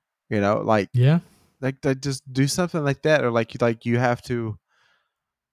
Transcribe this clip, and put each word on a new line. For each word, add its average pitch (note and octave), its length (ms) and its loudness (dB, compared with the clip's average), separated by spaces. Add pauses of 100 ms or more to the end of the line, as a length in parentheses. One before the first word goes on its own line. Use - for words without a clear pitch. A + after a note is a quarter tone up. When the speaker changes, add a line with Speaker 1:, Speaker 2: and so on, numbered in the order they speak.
(300)
Speaker 1:
You G#2 120 0
know, G#2 200 2
like, G#2+ 320 0
Speaker 2:
Yeah. C#3 260 4 (420)
Speaker 1:
like, C3+ 240 -6
like, C3+ 160 -2
just C3+ 320 -8
do C3+ 140 2
something E3+ 360 -4
like C#3 200 -2
that, D3+ 200 2
or, A#2+ 80 0
like, A#2 220 0
you, A#2+ 80 -14
like, A#2 240 0
you A#2+ 140 2
have B2 240 0
to, A2+ 340 -6 (960)